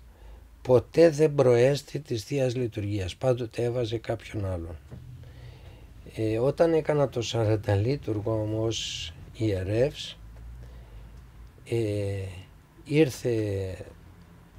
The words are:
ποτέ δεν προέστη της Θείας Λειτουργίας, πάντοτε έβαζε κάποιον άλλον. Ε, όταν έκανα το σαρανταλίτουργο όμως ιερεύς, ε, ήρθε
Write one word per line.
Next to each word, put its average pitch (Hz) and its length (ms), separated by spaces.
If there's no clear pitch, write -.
ποτέ 151 480
δεν 147 260
προέστη 135 640
της 120 240
Θείας 131 320
Λειτουργίας, 104 600
πάντοτε 123 480
έβαζε 120 340
κάποιον 110 480
άλλον. 85 320
Ε, 110 240
όταν 143 340
έκανα 147 360
το 120 120
σαρανταλίτουργο 110 1200
όμως 110 720
ιερεύς, 107 800
ε, 104 540
ήρθε 110 920